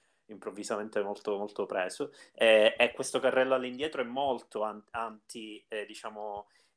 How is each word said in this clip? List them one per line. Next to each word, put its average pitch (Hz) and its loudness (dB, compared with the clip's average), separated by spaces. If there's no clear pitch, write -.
improvvisamente 104 -6
molto, 101 -4
molto 101 -4
preso, 98 -4
e, 110 8
e 120 4
questo 135 -4
carrello 131 4
all'indietro 131 -4
è - -2
molto 120 -4
an-, 107 -6
anti, 110 -10
eh, 107 -6
diciamo, 107 -10